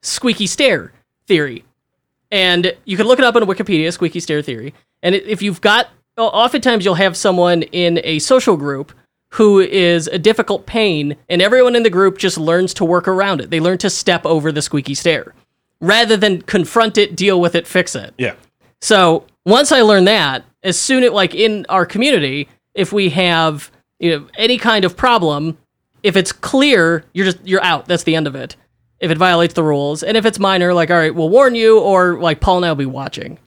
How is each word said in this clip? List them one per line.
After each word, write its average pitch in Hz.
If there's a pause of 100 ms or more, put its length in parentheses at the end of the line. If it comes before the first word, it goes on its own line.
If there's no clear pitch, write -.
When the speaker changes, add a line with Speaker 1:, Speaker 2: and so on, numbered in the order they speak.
Speaker 1:
squeaky -
stare 180 (340)
theory. 147 (680)
And 180 (100)
you 185
can 214
look 254
it 269
up 233
on 233
Wikipedia, 180
squeaky 170
stare 151
theory. 123 (260)
And 180
it, 196
if 208
you've 196
got, 220 (300)
o-, 226
oftentimes 233
you'll 196
have 185
someone 175
in 170
a 156
social 247
group 139 (420)
who 208
is 175
a 180
difficult 202
pain, 160 (140)
and 175
everyone 240
in 233
the 226
group 190
just -
learns 170
to -
work 175
around 190
it. -
They 160
learn 180
to 190
step -
over 156
the 147
squeaky 143
stare - (460)
rather 214
than 190
confront 214
it, 202
deal 185
with 170
it, 170
fix -
it. 107
Speaker 2:
Yeah. 123 (480)
Speaker 1:
So 180 (200)
once 262
I 269
learned 202
that, 156 (200)
as 185
soon 254
as, 247
like, 190
in 208
our 180
community, 156 (240)
if 190
we 196
have, 160 (280)
you 170
know, 147
any 233
kind 220
of 180
problem, 165 (460)
if 196
it's 180
clear, 196
you're 190
just, 185
you're 185
out. 170
That's 170
the 160
end 160
of 139
it. 131 (440)
If 165
it 160
violates 170
the 170
rules, 147
and 214
if 214
it's 214
minor, 185
like, 165
"All 175
right, 160
we'll 160
warn 254
you," 220
or, 180
like, 165
"Paul 180
and 180
I 170
will 156
be 139
watching." -